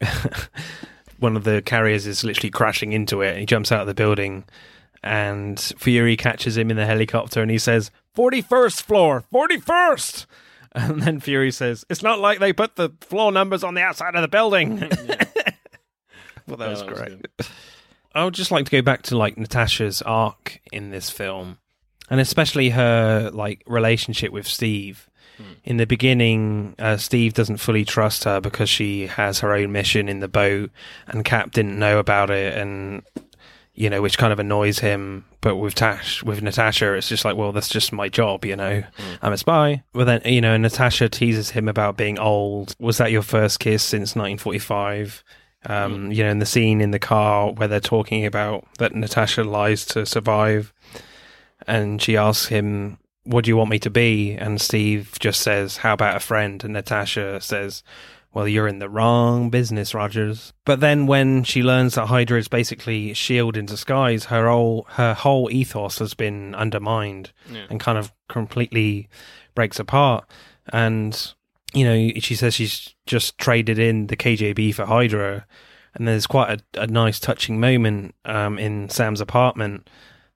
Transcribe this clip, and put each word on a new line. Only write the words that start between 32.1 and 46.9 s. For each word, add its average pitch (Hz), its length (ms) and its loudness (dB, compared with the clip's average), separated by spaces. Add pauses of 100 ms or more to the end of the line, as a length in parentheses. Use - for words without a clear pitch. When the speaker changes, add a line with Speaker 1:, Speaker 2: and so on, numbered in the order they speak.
Speaker 1:
it, 98 280 -2
and, 98 440 -8 (720)
you 107 140 0
know, 101 140 0
which 98 160 0
kind 110 140 4
of 104 80 0
annoys 104 400 0
him. 98 440 -4 (180)
But 101 140 2
with 101 200 -4
Tash, - 480 -2
with 104 180 -4
Natasha, 107 520 0
it's 95 140 -4
just 110 160 -2
like, 101 120 0
"Well, 104 160 -2
that's 101 180 -4
just - 220 -2
my 101 160 -4
job, 110 360 0
you 98 120 -4
know. 101 260 -2 (140)
Speaker 2:
Hmm. 95 260 -10
Speaker 1:
I'm 104 100 0
a 98 60 -2
spy." 147 540 2
But 123 120 0
then, 120 200 4
you 123 180 4
know, 113 160 4
Natasha 117 500 2
teases 110 420 0
him 107 180 -2
about 104 280 0
being 104 220 -2
old. 101 640 0
"Was 113 180 0
that 113 140 2
your 107 100 2
first 107 380 0
kiss 107 240 0
since 104 320 -4
nineteen 101 220 -4
forty-five?" 104 840 -4 (440)
Um, 101 440 -4
Speaker 2:
Mm. 107 40 -2
Speaker 1:
you 110 100 2
know, 104 60 2
in 104 80 0
the 104 80 0
scene 110 340 4
in 104 100 2